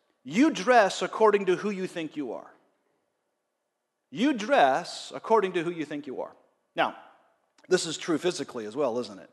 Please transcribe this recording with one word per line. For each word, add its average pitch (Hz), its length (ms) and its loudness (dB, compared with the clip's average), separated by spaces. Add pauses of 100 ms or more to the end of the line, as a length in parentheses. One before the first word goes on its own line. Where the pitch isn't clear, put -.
(240)
You 208 260 2
dress 220 520 4
according 208 440 2
to 180 120 0
who 190 120 -4
you 190 180 -6
think 156 300 -10
you 131 160 -8
are. - 180 -14 (1600)
You 240 240 0
dress 190 800 2
according 196 380 2
to 180 100 -2
who 180 60 -2
you 165 160 -6
think 147 220 -10
you 113 120 -10
are. - 160 -10 (400)
Now, 143 220 0 (720)
this 175 160 2
is 156 120 -8
true 165 200 -2
physically 127 480 -6
as 107 100 -12
well, 127 240 -2
isn't 104 200 -10
it? 80 140 -20